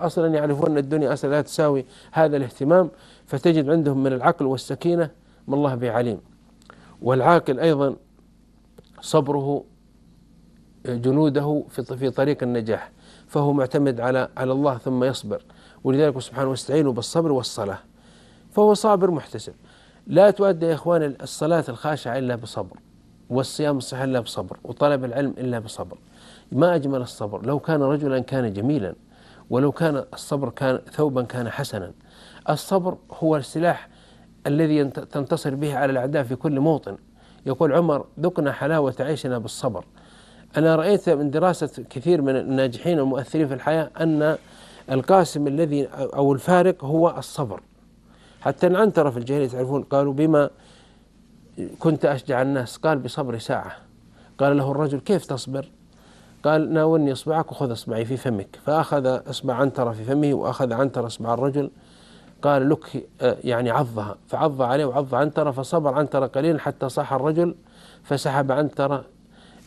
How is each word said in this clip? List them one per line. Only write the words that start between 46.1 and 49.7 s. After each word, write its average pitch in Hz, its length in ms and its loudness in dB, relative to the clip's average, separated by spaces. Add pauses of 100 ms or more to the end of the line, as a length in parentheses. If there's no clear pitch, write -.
الفارق 180 500 2
هو 160 340 2
الصبر. 127 440 -8 (800)
حتى 139 260 0
العنترة 175 420 4
في 120 80 -4
الجاهلية 135 300 -2
تعرفون، 127 360 -2